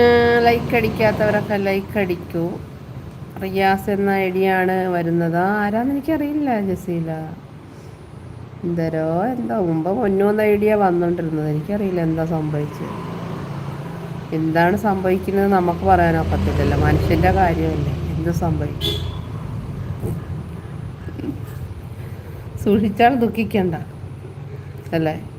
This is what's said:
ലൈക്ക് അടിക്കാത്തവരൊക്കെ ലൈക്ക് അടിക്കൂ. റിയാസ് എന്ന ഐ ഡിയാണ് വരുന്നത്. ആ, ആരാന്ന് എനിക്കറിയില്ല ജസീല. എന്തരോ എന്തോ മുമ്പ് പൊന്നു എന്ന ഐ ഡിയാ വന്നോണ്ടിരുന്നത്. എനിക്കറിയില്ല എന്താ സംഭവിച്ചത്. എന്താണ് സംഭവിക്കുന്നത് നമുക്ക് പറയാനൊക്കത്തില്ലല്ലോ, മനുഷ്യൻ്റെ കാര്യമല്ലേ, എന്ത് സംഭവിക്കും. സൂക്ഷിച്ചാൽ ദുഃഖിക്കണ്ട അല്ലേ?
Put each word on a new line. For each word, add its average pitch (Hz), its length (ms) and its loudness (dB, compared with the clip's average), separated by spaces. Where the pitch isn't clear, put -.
ലൈക്ക് 240 340 2
അടിക്കാത്തവരൊക്കെ 214 760 0
ലൈക്ക് 196 360 -2
അടിക്കൂ. 170 420 -4
റിയാസ് 190 540 2
എന്ന 196 160 2
ഐ 190 140 2
ഡിയാണ് 185 400 4
വരുന്നത്. 170 480 2
ആ, 190 80 2
ആരാന്ന് 226 320 0
എനിക്കറിയില്ല 294 600 -2
ജസീല. 170 400 -4
എന്തരോ 160 420 0
എന്തോ 226 240 -4
മുമ്പ് 165 320 0
പൊന്നു 196 320 2
എന്ന 214 200 2
ഐ 208 120 6
ഡിയാ 214 220 4
വന്നോണ്ടിരുന്നത്. 170 680 2
എനിക്കറിയില്ല 185 540 -2
എന്താ 160 180 0
സംഭവിച്ചത്. 151 600 -4
എന്താണ് 170 380 6
സംഭവിക്കുന്നത് 190 680 2
നമുക്ക് 175 340 2
പറയാനൊക്കത്തില്ലല്ലോ, 147 960 4
മനുഷ്യൻ്റെ 165 540 4
കാര്യമല്ലേ, 160 520 2
എന്ത് 160 160 0
സംഭവിക്കും. 151 540 -2
സൂക്ഷിച്ചാൽ 226 580 4
ദുഃഖിക്കണ്ട 196 540 0
അല്ലേ? 160 180 2